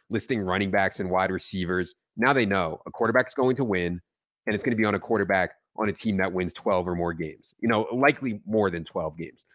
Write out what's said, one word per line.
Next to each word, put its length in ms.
listing 320
running 280
backs 300
and 100
wide 220
receivers. 640
Now 140
they 140
know 400
a 40
quarterback's 440
going 220
to 60
win, 380
and 80
it's 80
gonna 120
be 100
on 100
a 40
quarterback 520
on 100
a 60
team 240
that 160
wins 180
twelve 360
or 80
more 180
games, 460
you 100
know, 240
likely 540
more 240
than 120
twelve 320
games. 400